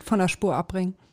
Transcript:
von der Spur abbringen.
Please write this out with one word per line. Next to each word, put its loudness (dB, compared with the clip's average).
von 2
der 4
Spur 0
abbringen. -4